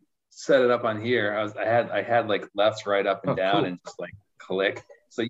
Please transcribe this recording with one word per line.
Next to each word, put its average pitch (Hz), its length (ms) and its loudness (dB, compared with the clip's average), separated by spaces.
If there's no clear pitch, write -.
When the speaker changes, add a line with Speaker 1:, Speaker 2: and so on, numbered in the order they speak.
Speaker 1:
set 139 300 2
it 123 100 4
up 117 120 0
on 110 160 -2
here. 107 380 0
I 107 60 0
was, 107 120 -8
I 104 100 -4
had, 113 260 2
I 101 100 -2
had, 117 260 0
like, 98 280 -2
left, 104 320 2
right, 98 180 0
up, 98 180 0
and - 100 -2
Speaker 2:
Oh, - 20 -4
Speaker 1:
down, 95 200 0
Speaker 2:
cool. 101 100 2
Speaker 1:
and 90 200 -6
just, - 140 -18
like, 87 140 -12
click. 95 420 -2
So - 120 -6
you 113 80 -2